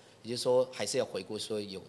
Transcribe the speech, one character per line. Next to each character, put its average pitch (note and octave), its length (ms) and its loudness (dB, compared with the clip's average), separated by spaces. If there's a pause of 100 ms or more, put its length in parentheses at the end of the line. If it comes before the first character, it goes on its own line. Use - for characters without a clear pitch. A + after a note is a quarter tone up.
(240)
也 A2 60 -8
就 B2 60 -2
是 A#2+ 60 -4
说， B2+ 300 6
还 G#2+ 120 -2
是 B2+ 140 0
要 A2+ 60 2
回 F#2+ 180 -6
顾 G#2+ 160 -8
说 G#2+ 220 -4
有 F#2+ 280 -8